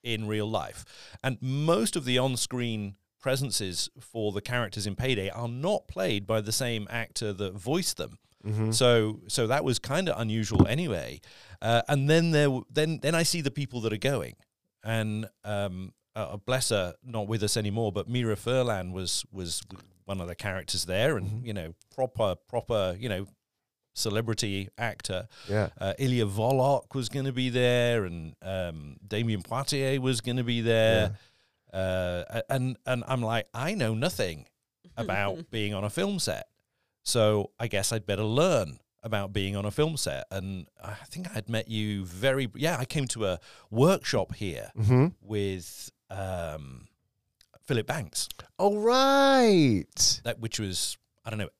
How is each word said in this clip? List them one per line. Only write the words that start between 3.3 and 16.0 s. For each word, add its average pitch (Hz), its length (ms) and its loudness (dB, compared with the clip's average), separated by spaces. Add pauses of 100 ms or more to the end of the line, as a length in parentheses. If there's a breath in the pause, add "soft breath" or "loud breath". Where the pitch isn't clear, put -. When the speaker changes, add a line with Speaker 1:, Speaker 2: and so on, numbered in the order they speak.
Speaker 1:
for 107 320 -4
the 104 100 -4
characters 107 440 -4
in 101 100 -4
Payday 110 360 -2
are 117 160 -8
not 139 400 -4
played 123 400 -2
by 110 140 2
the 104 100 -4
same 113 400 -2
actor 113 420 -4
that 95 220 -6
voiced 131 420 -2
them. - 220 -10 (260)
Speaker 2:
Mm-hmm. 110 240 0
Speaker 1:
So, 113 580 4
so 113 200 0
that 139 160 0
was 123 160 0
kinda 165 400 -2
unusual 107 480 4
anyway. 95 540 -4 (420 loud breath)
Uh, 117 240 2
and 139 200 2
then 165 220 6
there, 147 160 6
w-, 131 240 0
then, 156 320 0
then 156 140 0
I 165 80 2
see 165 180 0
the 139 80 2
people 127 320 -4
that 110 120 0
are 104 40 -4
going, 104 380 -2 (480)
and, 110 440 -2 (160)
um, 101 480 -4 (240)